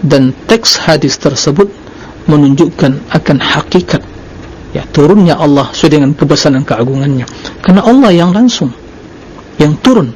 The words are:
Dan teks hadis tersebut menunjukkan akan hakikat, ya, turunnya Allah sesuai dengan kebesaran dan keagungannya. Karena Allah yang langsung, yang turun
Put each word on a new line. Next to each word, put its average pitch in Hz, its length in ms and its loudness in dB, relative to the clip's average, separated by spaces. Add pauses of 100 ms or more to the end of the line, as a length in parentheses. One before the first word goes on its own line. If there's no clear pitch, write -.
Dan 135 400 2
teks - 400 -2
hadis 143 320 0
tersebut 147 480 0 (640)
menunjukkan 143 800 2
akan - 320 -2
hakikat, - 640 -2 (720)
ya, - 160 -10
turunnya 170 480 4
Allah 143 320 0
sesuai 151 240 2
dengan 139 160 2
kebesaran 143 480 0
dan - 60 -4
keagungannya. 135 580 -2 (400)
Karena 190 160 4
Allah 240 320 4
yang 170 220 2
langsung, 233 340 2 (880)
yang 151 240 2
turun 208 340 2